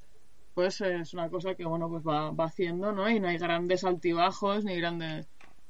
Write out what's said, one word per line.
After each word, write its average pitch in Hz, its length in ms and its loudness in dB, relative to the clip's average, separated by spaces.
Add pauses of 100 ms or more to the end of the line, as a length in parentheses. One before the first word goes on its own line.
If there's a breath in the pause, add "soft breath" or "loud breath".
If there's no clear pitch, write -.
(540)
pues, 185 280 2
eh, 180 200 2
es 160 120 -8
una 170 160 -2
cosa 185 260 -2
que, 175 100 -8
bueno, 165 240 0
pues 165 180 -4
va, 151 240 2
va 160 140 2
haciendo, 175 480 0
¿no? 196 160 0
Y 226 100 4
no 185 80 2
hay 170 100 2
grandes 175 460 2
altibajos 185 800 2
ni 190 140 0
grandes 165 500 -2 (420)